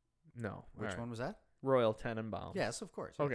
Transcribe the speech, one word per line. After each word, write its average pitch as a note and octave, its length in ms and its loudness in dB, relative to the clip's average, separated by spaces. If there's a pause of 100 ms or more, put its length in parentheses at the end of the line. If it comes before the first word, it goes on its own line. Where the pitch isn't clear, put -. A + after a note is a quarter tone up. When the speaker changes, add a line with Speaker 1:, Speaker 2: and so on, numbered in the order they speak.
(360)
Speaker 1:
No. G2 280 -6 (100)
Speaker 2:
Which G#2+ 120 -6
Speaker 1:
All G#2 40 -2
right. F#2 100 -4
Speaker 2:
one A#2+ 100 -6
was A2+ 80 -6
that? D3 200 -4 (240)
Speaker 1:
Royal B2 320 6
Tenenbaums. A2 600 -4
Speaker 2:
Yes, A#2+ 280 0
of F#3+ 100 -12
course. - 260 -8
Speaker 1:
Okay, C#3+ 160 2